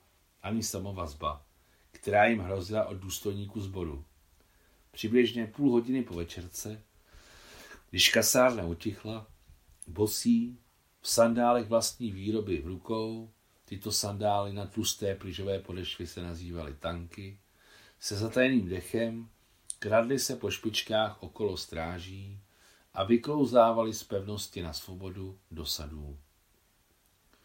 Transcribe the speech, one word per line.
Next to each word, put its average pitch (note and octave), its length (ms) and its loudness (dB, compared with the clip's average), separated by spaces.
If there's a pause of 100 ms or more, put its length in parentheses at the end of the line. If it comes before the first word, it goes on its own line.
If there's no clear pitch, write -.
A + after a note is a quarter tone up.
(440)
ani G#2+ 200 -2
samovazba, F2 840 -6 (460)
která G#2 340 4
jim A2+ 140 4
hrozila G2 460 -2
od G2 120 -8
důstojníků G2+ 640 -6
sboru. F2 440 -6 (840)
Přibližně A2+ 560 2
půl C#3 240 2
hodiny A#2+ 320 2
po F#2 100 -8
večerce, F2+ 680 -8 (1040)
když - 200 6
kasárna A#2 540 6
utichla, G#2+ 640 -6 (600)
bosí, A#2 720 2 (420)
V - 80 -8
sandálech A#2 580 6
vlastní A2+ 440 0
výroby G2 500 -2
v D#2 60 -8
rukou, A2 640 -6 (340)
tyto G#2 260 -8
sandály G2+ 600 0
na G2+ 120 -6
tlusté G2+ 500 -2
plyžové G2 440 -4
podešvy F2+ 480 -8
se F2+ 140 -12
nazývaly E2+ 520 -8
tanky, F2 680 -10 (600)
se - 160 -6
zatajeným A2+ 540 4
dechem A2+ 600 -4 (500)
kradly A#2 400 2
se B2+ 160 -2
po G2+ 160 -4
špičkách A2 720 -2
okolo F#2 340 -4
stráží F#2 840 -8 (540)
a G2 100 -2
vyklouzávaly A#2 920 4
z - 100 -10
pevnosti G2+ 580 -6
na D#2+ 120 -6
svobodu F#2+ 680 -12 (120)
do D#2+ 140 -10
sadů. D2 520 -8 (1300)